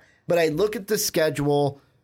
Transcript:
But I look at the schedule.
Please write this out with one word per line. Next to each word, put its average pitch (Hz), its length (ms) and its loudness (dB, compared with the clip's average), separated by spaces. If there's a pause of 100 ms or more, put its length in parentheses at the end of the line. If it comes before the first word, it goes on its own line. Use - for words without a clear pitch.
(260)
But 175 120 2
I 165 100 4
look 208 280 0
at 196 100 -10
the 214 120 0
schedule. 143 840 0 (240)